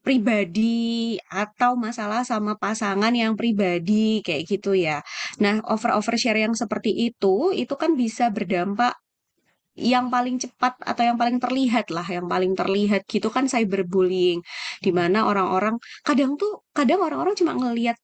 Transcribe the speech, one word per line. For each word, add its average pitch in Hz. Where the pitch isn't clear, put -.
pribadi 233
atau 214
masalah 226
sama 208
pasangan 208
yang 220
pribadi, 208
kayak 160
gitu 196
ya. 156
Nah, 208
over-overshare 220
yang 233
seperti 220
itu, 208
itu 247
kan 330
bisa 240
berdampak 196
yang 247
paling 247
cepat -
atau -
yang 240
paling 240
terlihat 247
lah, 170
yang 180
paling 185
terlihat 196
gitu 220
kan 262
cyberbullying. 185
Di 175
mana 190
orang-orang, 196
kadang 285
tuh, 415
kadang 302
orang-orang 302
cuma 339
ngelihat 233